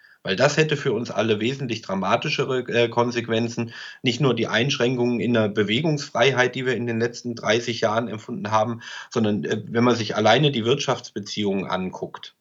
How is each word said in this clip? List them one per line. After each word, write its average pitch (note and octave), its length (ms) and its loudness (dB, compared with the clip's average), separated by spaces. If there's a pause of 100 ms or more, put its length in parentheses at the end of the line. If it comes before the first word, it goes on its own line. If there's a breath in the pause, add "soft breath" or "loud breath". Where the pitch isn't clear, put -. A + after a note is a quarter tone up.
(240 soft breath)
Weil F#2+ 140 -2
das B2+ 200 2
hätte D#3 180 2
für C#3 180 -2
uns A#2+ 180 -4
alle A2 280 0
wesentlich A#2+ 440 -4
dramatischere, B2 800 -2
äh, A#2 280 2
Konsequenzen. A#2 840 -2 (280 loud breath)
Nicht A#2+ 200 0
nur C3 120 4
die A2+ 140 -2
Einschränkungen A#2+ 720 0
in A2+ 140 0
der G#2+ 160 4
Bewegungsfreiheit, B2+ 1080 0
die C3 100 -4
wir B2+ 100 0
in A#2 120 -4
den A2+ 120 -2
letzten A#2+ 360 -4
dreißig A2+ 460 2
Jahren A2+ 260 2
empfunden G#2 420 -8
haben, A2 320 2 (300 loud breath)
sondern, G#2 320 2
äh, G#2+ 240 -2
wenn A#2 160 2
man B2 120 6
sich G#2+ 200 -4
alleine A#2 360 4
die A2+ 140 -2
Wirtschaftsbeziehungen G2+ 1040 -2
anguckt. - 720 -8